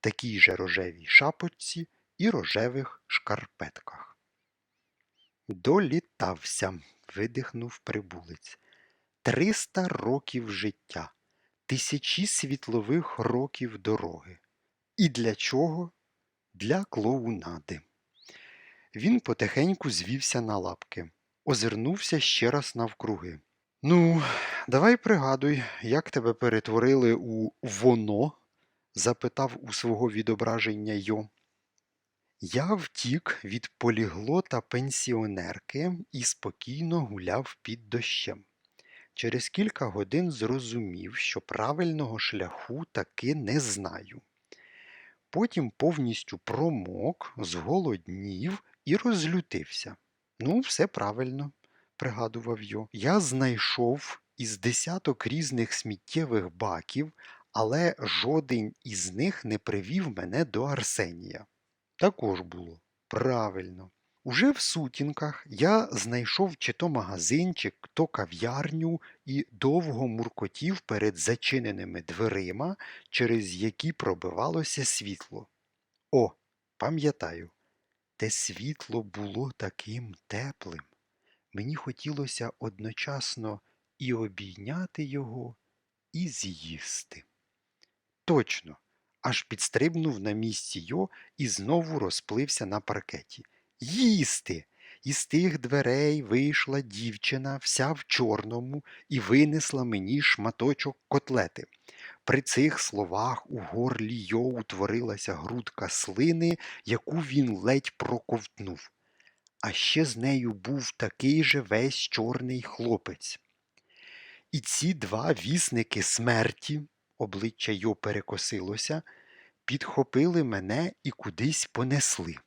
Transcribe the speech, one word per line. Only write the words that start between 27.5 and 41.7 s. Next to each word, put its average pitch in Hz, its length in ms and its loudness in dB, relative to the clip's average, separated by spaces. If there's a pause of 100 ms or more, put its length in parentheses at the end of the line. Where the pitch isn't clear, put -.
воно?» 110 720 4 (600)
запитав 123 680 0
у 120 120 -10
свого 117 380 0
відображення 110 840 0
Йо. 104 360 -2 (1120)
«Я 135 340 0
втік - 720 -2
від 101 340 -8
поліглота-пенсіонерки 117 2250 -2 (140)
і 127 100 -6
спокійно 156 800 -2
гуляв 104 640 -2
під 113 260 -10
дощем. - 560 -4 (680)
Через 117 340 -2
кілька 208 380 0
годин 107 440 0
зрозумів, 113 840 -4
що - 240 -2
правильного 147 800 -2